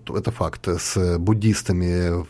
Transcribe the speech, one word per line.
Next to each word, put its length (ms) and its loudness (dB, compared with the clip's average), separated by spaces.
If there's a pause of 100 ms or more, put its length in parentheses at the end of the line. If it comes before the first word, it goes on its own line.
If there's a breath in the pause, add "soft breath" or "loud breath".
(140)
это 160 -2
факт, 380 -4
с 500 0
буддистами 1120 2